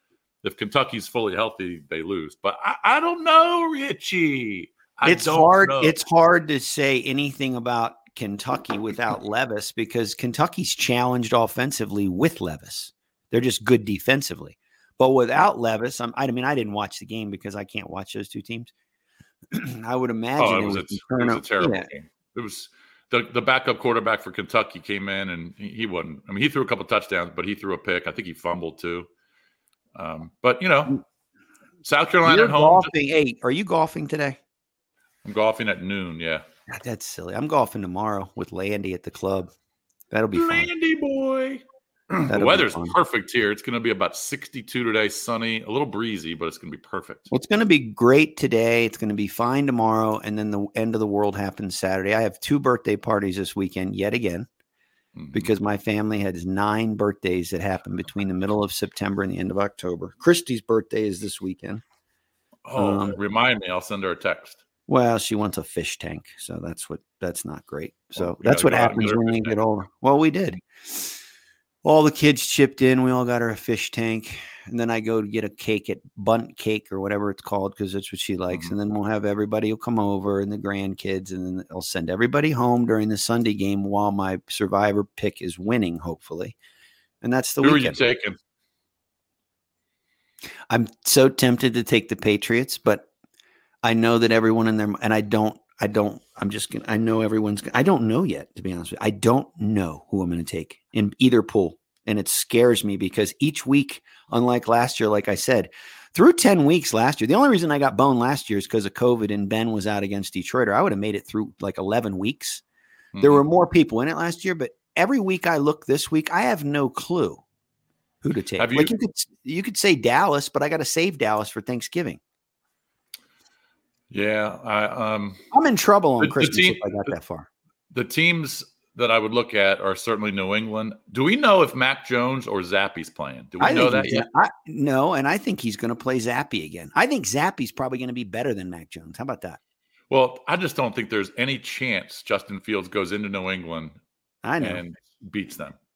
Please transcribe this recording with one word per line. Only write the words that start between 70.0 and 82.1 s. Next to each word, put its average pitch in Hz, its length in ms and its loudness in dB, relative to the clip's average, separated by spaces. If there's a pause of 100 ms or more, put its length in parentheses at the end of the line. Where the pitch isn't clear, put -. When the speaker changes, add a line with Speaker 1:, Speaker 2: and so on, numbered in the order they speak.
Speaker 2:
Well, 139 180 4
we 160 120 4
did. 180 280 -4 (1300)
All 156 180 8
the 151 80 6
kids - 360 4
chipped 135 340 4
in. 127 220 6
We 127 80 4
all 127 140 2
got 120 160 0
her 117 80 0
a 107 80 -4
fish - 340 -4
tank. 113 460 -4 (280)
And 117 140 -6
then 117 100 0
I 113 120 -2
go 113 200 0
to 104 60 -4
get 107 160 -4
a 104 60 -4
cake - 400 -2
at 90 80 -4 (180)
Bunt 110 400 0
Cake 107 380 -4
or 95 80 -4
whatever 101 280 -2
it's 95 120 -8
called, 98 340 -4
'cause 98 160 -6
that's 95 220 -8
what 92 80 -8
she 95 160 -4
likes. 90 300 -6
Speaker 1:
Mm-hmm. 101 120 -4
Speaker 2:
And - 0 -
then 104 180 -2
we'll 101 120 -2
have 107 160 -2
everybody 107 420 -2
who'll 110 100 -2
come 113 220 -2
over 101 400 0
and 101 100 -4
the 104 80 -8
grandkids, 98 720 -6
and 92 280 -6
then 90 100 -12
I'll 90 120 -10
send 85 280 -6
everybody 131 420 0